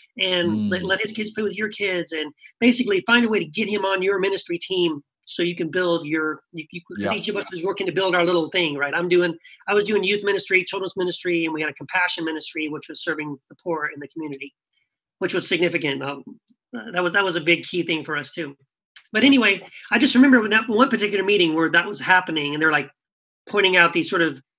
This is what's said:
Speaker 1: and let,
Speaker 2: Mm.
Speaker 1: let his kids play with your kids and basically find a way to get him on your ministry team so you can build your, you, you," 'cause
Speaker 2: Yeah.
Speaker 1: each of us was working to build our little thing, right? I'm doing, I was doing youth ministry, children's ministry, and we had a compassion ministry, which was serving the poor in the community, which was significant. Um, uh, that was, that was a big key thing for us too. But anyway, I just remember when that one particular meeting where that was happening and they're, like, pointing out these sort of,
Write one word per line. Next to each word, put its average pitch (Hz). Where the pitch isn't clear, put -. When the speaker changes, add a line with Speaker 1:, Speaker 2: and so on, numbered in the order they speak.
Speaker 1:
and 185
let, 180
Speaker 2:
Mm. 185
Speaker 1:
let 190
his 214
kids 214
play 220
with 185
your 214
kids 185
and 151
basically 233
find 240
a -
way 214
to 170
get 156
him 202
on 190
your 196
ministry 180
team 170
so -
you 175
can 170
build 170
your, 156
you, 156
you," 175
'cause 180
Speaker 2:
Yeah. 202
Speaker 1:
each 196
of 202
us -
was 170
working 185
to 170
build 180
our 175
little 170
thing, 160
right? 143
I'm 175
doing, 175
I 202
was 208
doing 196
youth 202
ministry, 190
children's 190
ministry, 175
and 160
we 156
had 156
a 139
compassion 175
ministry, 156
which 147
was 151
serving 151
the -
poor 156
in 143
the 143
community, 139
which 190
was 180
significant. 160
Um, 139
uh, 226
that 180
was, 170
that 202
was 180
a 175
big 165
key 175
thing 160
for 151
us 143
too. 143
But 220
anyway, 220
I 240
just 233
remember 254
when 214
that 220
one 240
particular 196
meeting 185
where 160
that 175
was 170
happening 160
and 151
they're, 160
like, 143
pointing 190
out 170
these 170
sort 180
of, 139